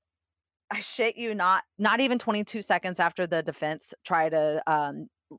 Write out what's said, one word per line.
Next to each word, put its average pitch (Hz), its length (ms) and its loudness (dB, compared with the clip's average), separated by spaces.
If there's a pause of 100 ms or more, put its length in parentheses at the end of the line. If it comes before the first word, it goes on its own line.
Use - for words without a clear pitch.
(720)
I 208 80 -6
shit 226 360 -2
you 220 200 -6
not, 185 280 4 (140)
not 214 220 2
even 254 200 2
twenty-two 208 420 -2
seconds 185 380 0
after 170 280 2
the 165 160 0
defense 156 500 -6 (100)
tried 160 260 2
to, 156 380 2
um, 151 400 0 (320)